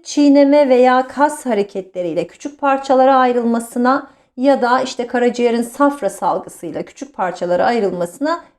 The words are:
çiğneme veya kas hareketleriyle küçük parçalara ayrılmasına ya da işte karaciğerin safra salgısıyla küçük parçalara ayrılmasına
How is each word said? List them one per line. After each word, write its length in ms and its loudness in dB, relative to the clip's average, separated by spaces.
çiğneme 640 4
veya 380 4
kas 380 -2
hareketleriyle 840 -4
küçük 320 -16
parçalara 560 2
ayrılmasına 920 0
ya 240 2
da 200 0
işte 260 -6
karaciğerin 540 0
safra 480 -2
salgısıyla 760 -6
küçük 300 -16
parçalara 520 -2
ayrılmasına 760 -2